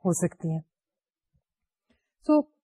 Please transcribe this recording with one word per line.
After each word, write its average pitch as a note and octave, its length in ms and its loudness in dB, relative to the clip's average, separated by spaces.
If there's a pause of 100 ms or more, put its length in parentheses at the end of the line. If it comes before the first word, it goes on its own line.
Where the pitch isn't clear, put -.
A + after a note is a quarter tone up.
ہو F3+ 60 2 (100)
سکتی F3 300 -4
ہیں۔ D#3+ 80 -4 (1700)
So, D4+ 200 4 (160)